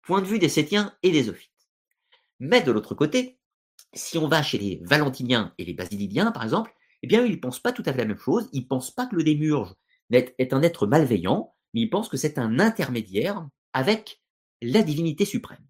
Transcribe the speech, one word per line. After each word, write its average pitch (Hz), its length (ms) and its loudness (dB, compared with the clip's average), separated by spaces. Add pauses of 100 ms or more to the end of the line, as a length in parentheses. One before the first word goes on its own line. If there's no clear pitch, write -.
Point 196 200 0
de 190 60 -6
vue 214 120 -2
des 165 100 4
Sétiens 196 440 0 (100)
et 180 80 6
des 135 180 2
Ophites. - 220 -16 (880)
Mais 175 220 2
de 135 100 2
l'autre 107 240 -2
côté, 254 440 -2 (540)
si - 240 -8
on 156 100 -2
va 151 160 2
chez - 140 -4
les 98 260 -4
Valentiniens 127 720 0
et 90 80 -10
les 87 80 -8
Basilidiens, 101 580 -2
par 123 120 -8
exemple, 165 300 -2 (280)
eh 127 60 -10
bien, 226 180 4
ils 180 140 -2
pensent 127 220 -8
pas - 100 -2
tout - 140 -8
à 143 80 -2
fait 123 60 -2
la 113 60 0
même 104 140 -4
chose. 202 320 -2
Ils 127 160 -4
pensent 131 240 -4
pas 247 160 -4
que 214 80 -6
le 165 80 0
démiurge 147 500 0 (360)
n'est, 123 280 2
est 127 140 0
un 135 100 2
être 170 240 2
malveillant, 120 680 2 (180)
mais 113 80 0
ils 110 80 0
pensent 208 200 -2
que - 80 -6
c'est 151 200 -2
un 117 220 -2
intermédiaire 160 880 -2 (240)
avec 185 500 -2 (400)
la 131 220 2
divinité 156 400 0
suprême. - 460 -6